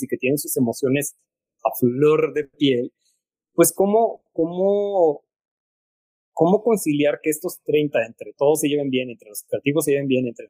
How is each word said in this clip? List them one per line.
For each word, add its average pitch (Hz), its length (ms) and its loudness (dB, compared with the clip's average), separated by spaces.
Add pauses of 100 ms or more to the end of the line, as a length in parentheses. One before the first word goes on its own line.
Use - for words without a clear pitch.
y 127 40 -6
que - 100 -6
tienen 135 200 -2
sus - 200 -8
emociones 131 580 -2 (480)
a 110 60 0 (100)
flor 147 540 2
de 143 120 -4
piel, 135 460 -2 (640)
pues 165 180 4
cómo, 202 500 0 (100)
cómo, 185 880 0 (1120)
cómo 185 280 4
conciliar 147 640 0
que 160 60 -2
estos 160 340 -6
treinta, 147 420 0
entre 113 320 -16
todos 151 220 2
se 151 80 0
lleven 143 220 -2
bien, 127 200 -2
entre 113 200 -18
los 104 180 -16
creativos 143 380 -2
se 151 60 0
lleven 139 160 0
bien, 127 200 0
entre 117 220 -14